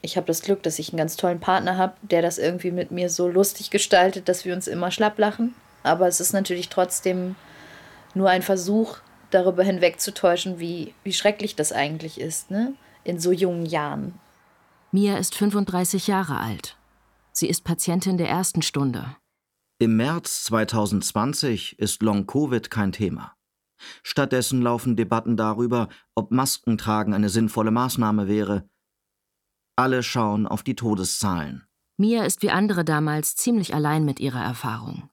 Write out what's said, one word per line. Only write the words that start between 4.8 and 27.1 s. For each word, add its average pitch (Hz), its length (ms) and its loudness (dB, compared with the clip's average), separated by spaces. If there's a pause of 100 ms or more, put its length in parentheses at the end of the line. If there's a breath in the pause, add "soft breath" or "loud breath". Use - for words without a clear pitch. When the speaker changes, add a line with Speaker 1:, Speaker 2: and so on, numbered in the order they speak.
Speaker 1:
schlapp 214 260 2
lachen. 220 380 0 (280)
Aber 170 240 4
es 175 120 2
ist 180 140 0
natürlich 180 360 -2
trotzdem 185 680 0 (760 loud breath)
nur 190 160 4
ein 185 120 4
Versuch, 196 560 0 (340)
darüber 185 320 4
hinwegzutäuschen, 180 960 2
wie, 170 340 -8 (100)
wie 190 100 -4
schrecklich 208 420 0
das 151 160 -2
eigentlich 156 480 -4
ist, - 300 -8
ne? 233 240 -2 (300 soft breath)
In 175 160 -4
so 175 120 2
jungen 175 340 0
Jahren. 147 480 -4 (800)
Speaker 2:
Mia 202 260 2
ist - 180 -4
fünfunddreißig 196 720 0
Jahre 190 300 0
alt. - 400 -8 (540)
Sie - 160 -2
ist - 160 -2
Patientin 180 540 0
der 170 120 0
ersten 175 320 0
Stunde. 135 540 -2 (640)
Speaker 3:
Im 113 200 4
März 147 460 -2
zweitausendzwanzig 110 1400 0
ist 104 220 -2
Long-Covid 110 680 0
kein 101 220 0
Thema. - 420 -4 (720 loud breath)
Stattdessen 127 580 0
laufen 120 340 0
Debatten 113 420 0
darüber, 113 520 0 (260 loud breath)
ob 110 160 -2
Maskentragen 110 840 0